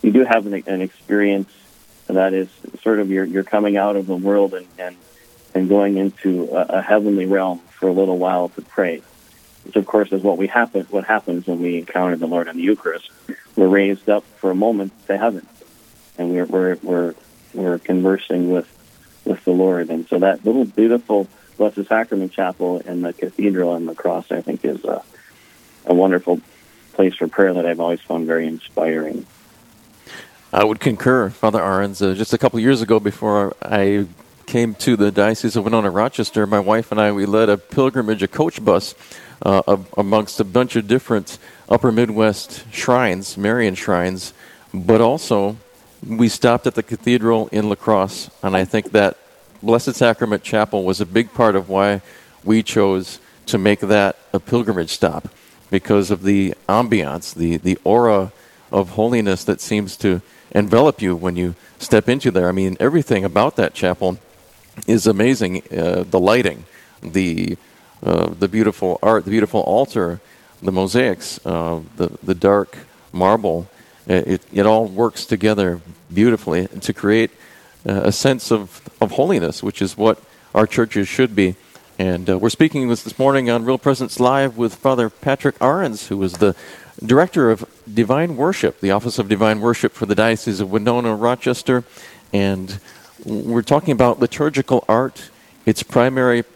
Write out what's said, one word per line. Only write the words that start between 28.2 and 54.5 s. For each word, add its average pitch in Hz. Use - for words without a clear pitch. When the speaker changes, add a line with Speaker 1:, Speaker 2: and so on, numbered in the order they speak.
Speaker 1:
very 82
inspiring. 80
Speaker 2:
I 101
would 107
concur, 123
Father 110
Arens. 98
Uh, 95
just 107
a 113
couple 120
years 120
ago, 110
before 104
I 101
came 117
to 120
the 101
Diocese 107
of 101
Winona 110
Rochester, 107
my 101
wife 110
and 107
I, 104
we 101
led 107
a 101
pilgrimage, 113
a 98
coach 156
bus, 98
uh, 98
ab-, 95
amongst 101
a 107
bunch 120
of 107
different 110
Upper 120
Midwest 110
shrines, 104
Marian 104
shrines, 92
but 95
also 113
we 113
stopped 120
at 120
the 110
cathedral 113
in 107
La 101
Crosse, 95
and 95
I 92
think -
that 101
Blessed 117
Sacrament 113
Chapel 107
was 95
a 101
big 110
part 110
of 95
why 98
we 110
chose 95
to -
make 101
that 101
a 95
pilgrimage 101